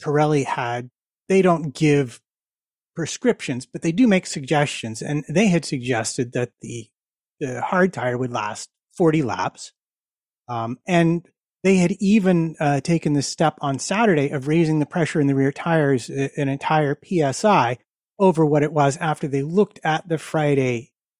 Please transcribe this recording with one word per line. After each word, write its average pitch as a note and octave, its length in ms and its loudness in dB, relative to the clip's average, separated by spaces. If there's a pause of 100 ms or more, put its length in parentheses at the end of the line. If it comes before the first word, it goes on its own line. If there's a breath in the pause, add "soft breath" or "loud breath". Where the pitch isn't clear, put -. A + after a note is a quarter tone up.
Pirelli D3+ 420 0
had, B2 460 -6 (400)
they F#3+ 140 4
don't E3+ 320 0
give C#3+ 440 0 (760)
prescriptions, C#3+ 720 -4
but - 160 -14
they D#3+ 80 0
do A#3 160 4
make F#3+ 180 4
suggestions. C3+ 800 -2
And D3 260 -4
they F#3+ 180 2
had E3+ 160 2
suggested B2 720 -4
that B2+ 280 -4
the, A#2+ 280 -14 (500)
the B2+ 220 -6
hard F#3 320 0
tire B2 240 -4
would B2 140 -4
last G#2+ 380 -8 (280)
forty D#3+ 240 2
laps. - 500 -6 (760)
Um, A#2 380 -8
and E3+ 360 2 (400)
they F#3+ 120 4
had F3+ 240 2
even, F#3 600 2
uh, C#3+ 220 0
taken D#3+ 320 0
the C#3+ 80 2
step - 400 -2
on C#3 160 -4
Saturday F#3 520 0
of C3+ 180 -6
raising D#3 320 2
the C#3+ 80 0
pressure E3 340 -2
in C#3 60 2
the C#3 80 2
rear C3+ 160 2
tires, D3 580 0
uh, C3+ 260 -4
an C#3+ 140 -2
entire D3 460 0
P - 260 -4
S C#3 240 -2
I C3 320 4 (400)
over F3+ 260 4
what D3 200 4
it D#3 100 -2
was C#3+ 240 2
after D#3 300 -4
they C#3 160 -2
looked F#3 400 0
at D#3+ 260 -2
the E3 80 -2
Friday C3+ 760 0 (280)